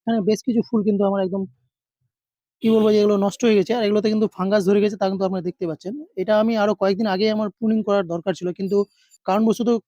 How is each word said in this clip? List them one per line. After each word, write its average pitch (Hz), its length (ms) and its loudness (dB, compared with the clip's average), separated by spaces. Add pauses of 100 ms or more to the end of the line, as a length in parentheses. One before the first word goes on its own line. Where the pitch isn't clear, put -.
এখানে 226 160 -2 (120)
বেশ 214 180 0
কিছু 226 200 0
ফুল 214 200 0
কিন্তু 202 220 0
আমার 196 160 -2
একদম, 190 160 -6 (1200)
কি 226 100 2
বলবো, 220 200 4
যে 214 100 4
এগুলো 208 120 4 (100)
নষ্ট - 220 -4
হয়ে 214 120 4
গেছে, 185 180 0
আর 226 100 -2
এগুলোতে 208 260 0
কিন্তু 214 220 0
ফাঙ্গাস 196 340 0
ধরে 208 140 4
গেছে, 208 180 -2
তা 196 100 0
কিন্তু 196 160 -4
আপনারা 185 200 -4
দেখতে 180 220 -8
পাচ্ছেন। 180 240 -10 (280)
এটা 214 200 0
আমি 226 200 0
আরও 208 200 2
কয়েকদিন 196 320 0
আগেই 214 220 0
আমার 214 120 -4 (100)
প্রুনিং 220 300 0
করার 202 260 0
দরকার 170 260 -4
ছিল, 180 80 -6 (120)
কিন্তু 196 180 -2 (500)
কারণবশত 220 420 0 (180)